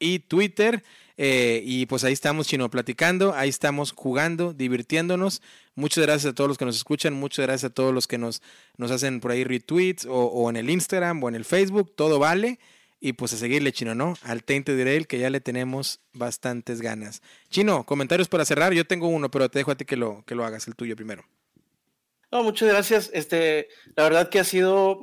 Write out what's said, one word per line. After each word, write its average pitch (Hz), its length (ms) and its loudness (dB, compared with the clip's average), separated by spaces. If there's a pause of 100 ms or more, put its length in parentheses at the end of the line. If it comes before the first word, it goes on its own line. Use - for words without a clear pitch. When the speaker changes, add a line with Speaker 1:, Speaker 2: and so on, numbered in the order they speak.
Speaker 1:
y 170 200 0
Twitter. 208 640 2 (340)
Eh, 123 480 2
y 127 220 -2
pues 123 160 -2
ahí 131 100 2
estamos, 147 360 -2
Chino, 127 220 0
platicando, 170 640 0
ahí 135 160 0
estamos 143 420 -2
jugando, 165 600 -2
divirtiéndonos. 160 920 -2 (340)
Muchas 147 280 0
gracias 147 280 2
a - 20 -12
todos 143 140 2
los 139 100 -2
que 139 60 -4
nos 120 120 -2
escuchan, 139 380 -2
muchas 139 320 -4
gracias 131 240 -2
a - 40 -14
todos 131 200 2
los 127 140 -2
que 123 100 -4
nos, 117 240 -6 (360)
nos 120 120 -4
hacen 127 300 -2
por 123 100 -4
ahí 123 140 0
retweets 165 640 -2
o, 127 180 0
o 117 260 0
en 117 60 -4
el 117 140 -4
Instagram 175 520 0
o 123 60 -2
en 117 80 -6
el 113 80 -10
Facebook, 190 500 0
todo 151 240 2
vale. 190 400 2 (460)
Y 131 100 -2
pues 120 180 -6
a 117 40 -6
seguirle, 127 360 0
Chino, 113 240 -6
¿no? 156 260 -2
Al 117 220 -6
Tainted 139 340 0
Grail, 139 300 2
que 131 100 -4
ya 123 100 0
le 135 120 -2
tenemos 131 580 -6 (140)
bastantes 120 680 -6
ganas. 110 400 -10 (300)
Chino, 185 340 2
comentarios 143 440 0
para 160 160 2
cerrar. 160 300 2
Yo 170 120 2
tengo 170 220 -2
uno, 156 200 0
pero 131 220 0
te - 80 -2
dejo 139 140 0
a 135 40 -6
ti 135 80 -8
que 135 120 -4
lo, 107 280 -4
que 120 120 -8
lo 117 80 -2
hagas, 110 240 -8
el 117 80 -14
tuyo 117 180 -8
primero. 107 300 -14 (1080)
Speaker 2:
No, 240 140 2
muchas 214 240 2
gracias. 208 440 4
Este, 156 540 0 (300)
la 151 80 6
verdad 165 260 4
que 202 80 4
ha 185 60 4
sido, 190 580 4